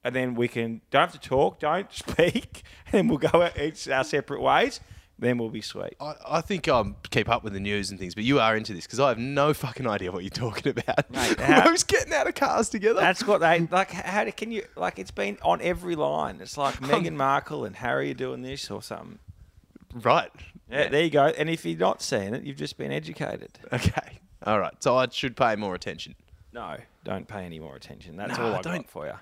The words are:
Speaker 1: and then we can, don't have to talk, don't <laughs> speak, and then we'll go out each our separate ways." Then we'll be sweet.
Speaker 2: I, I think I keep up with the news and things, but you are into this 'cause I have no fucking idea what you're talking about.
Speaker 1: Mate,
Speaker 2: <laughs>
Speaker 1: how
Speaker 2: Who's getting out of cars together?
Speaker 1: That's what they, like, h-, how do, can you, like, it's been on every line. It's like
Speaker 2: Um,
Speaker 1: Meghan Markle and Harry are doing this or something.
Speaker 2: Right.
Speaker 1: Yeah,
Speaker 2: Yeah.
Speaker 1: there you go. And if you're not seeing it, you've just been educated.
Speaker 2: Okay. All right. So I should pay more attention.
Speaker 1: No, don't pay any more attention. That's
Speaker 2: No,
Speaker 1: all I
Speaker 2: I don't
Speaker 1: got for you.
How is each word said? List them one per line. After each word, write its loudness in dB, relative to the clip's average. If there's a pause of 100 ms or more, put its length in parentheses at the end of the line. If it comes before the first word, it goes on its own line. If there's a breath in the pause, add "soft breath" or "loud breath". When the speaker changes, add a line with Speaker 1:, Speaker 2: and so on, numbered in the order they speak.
Speaker 1:
and -2
then 0
we 2
can, -4 (100)
don't 8
have 0
to -18 (120)
talk, 2
don't -2
<laughs> -
speak, 0 (240 loud breath)
and -6
then 6
we'll 2
go 6
out 0
each -6
our 2
separate -4
ways." 2 (360 soft breath)
Then 0
we'll -4
be -8
sweet. -10
Speaker 2:
I, -8 (140)
I 0
think -4
I 4 (260)
keep 2
up 2
with -6
the -4
news -2
and -10
things, -8
but -4
you 4
are 4
into -6
this -10
'cause -6
I 6
have 2
no 2
fucking -4
idea -2
what -6
you're -8
talking -4
about. 0
Speaker 1:
Mate, 0
Speaker 2:
<laughs> -
Speaker 1:
how 8
Speaker 2:
Who's 2
getting 0
out 0
of -4
cars 2
together? 2
Speaker 1:
That's 2
what 4
they, 6 (120)
like, 0
h-, -8
how -2
do, -6
can -8
you, -6 (100)
like, -4
it's -12
been -4
on 2
every -2
line. -2
It's -12
like -2
Speaker 2:
Um, -8
Speaker 1:
Meghan 2
Markle 0
and -10
Harry -2
are -6
doing -8
this -10
or -8
something. -14 (720)
Speaker 2:
Right. 4 (400)
Speaker 1:
Yeah, 0
Speaker 2:
Yeah. 2
Speaker 1:
there 4
you 2
go. 6
And 2
if -4
you're -4
not 2
seeing -2
it, -6
you've -10
just -8
been -6
educated. -8 (160)
Speaker 2:
Okay. -2 (260)
All 4
right. -2
So 4
I 4
should -4
pay 4
more -4
attention. -10 (380)
Speaker 1:
No, -10 (260)
don't -6
pay -10
any -12
more -14
attention. -18
That's -6
Speaker 2:
No, -2
Speaker 1:
all 0
I -2
Speaker 2:
I -6
don't -6
Speaker 1:
got -18
for -12
you. -8